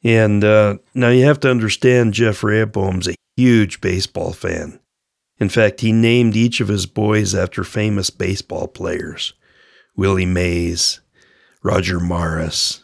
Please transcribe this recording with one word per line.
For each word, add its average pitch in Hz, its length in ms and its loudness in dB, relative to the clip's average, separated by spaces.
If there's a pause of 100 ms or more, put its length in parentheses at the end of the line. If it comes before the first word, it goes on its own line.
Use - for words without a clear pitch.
And, 110 400 4
uh, 107 340 4 (160)
now 123 140 2
you 123 160 6
have 147 160 2
to 135 100 2
understand, 120 640 2
Jeff 110 320 0
Rehoboam's 101 640 -2
a 87 60 -6 (220)
huge 120 440 2
baseball 90 520 -4
fan. 85 480 -8 (580)
In 101 100 -2
fact, 107 320 0
he 110 120 0
named 113 420 4
each 117 260 0
of 107 80 -2
his 98 180 -2
boys 104 480 -2
after 92 280 -4
famous 104 480 -2
baseball 92 580 -6
players. 85 680 -8 (600)
Willie 95 320 0
Mays, 87 760 -2 (600)
Roger 90 380 -2
Maris. 82 840 -4